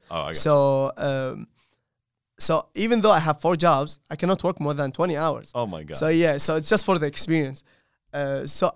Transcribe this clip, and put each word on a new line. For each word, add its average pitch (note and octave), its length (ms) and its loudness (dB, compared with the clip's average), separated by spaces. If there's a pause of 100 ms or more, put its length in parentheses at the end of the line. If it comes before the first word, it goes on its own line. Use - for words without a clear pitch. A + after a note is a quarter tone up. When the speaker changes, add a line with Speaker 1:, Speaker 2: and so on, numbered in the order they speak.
(100)
Speaker 1:
Oh, E2+ 120 -8
I D2 60 -6
got E2 80 -4
Speaker 2:
So, C#3 600 2
um, C3 500 -6 (920)
so - 360 0
even A3+ 260 2
though G#3+ 100 6
I F3 80 6
have D#3+ 220 0
four F3 160 0
jobs, D3+ 440 0 (100)
I D3+ 60 -8
cannot F3+ 280 0
work F3 160 -2
more D3 140 -2
than C#3 180 -4
twenty E3+ 240 -2
hours. D3 380 -4
Speaker 1:
Oh A#2+ 120 -2
my E2 180 -10
God. D2+ 120 -10
Speaker 2:
So D#3 120 0
yeah, E3 300 4
so D#3 180 2
it's D#3 120 -4
just G#3+ 160 4
for F#3 140 2
the D3+ 80 -2
experience. C#3+ 560 -2 (500)
Uh, C#3 340 -6
so - 300 0